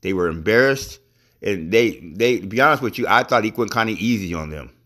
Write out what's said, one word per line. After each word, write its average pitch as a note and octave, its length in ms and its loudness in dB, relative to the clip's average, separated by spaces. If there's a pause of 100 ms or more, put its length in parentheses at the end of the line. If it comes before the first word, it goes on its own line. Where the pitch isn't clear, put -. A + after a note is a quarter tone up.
They F#2+ 140 -4
were F2 140 0
embarrassed. A2+ 680 2 (420)
And F2+ 320 -4
they, A2+ 260 2
they, G#2 400 -2
to F2+ 80 -8
be A2 140 -2
honest C#3 220 4
with A2+ 160 -6
you, A#2+ 100 -2
I A#2 160 4
thought A#2 200 2
he G#2+ 60 0
went A2 220 -4
kinda A2+ 260 0
easy G2 340 -2
on D#2 180 -6
them. D2 220 -14 (120)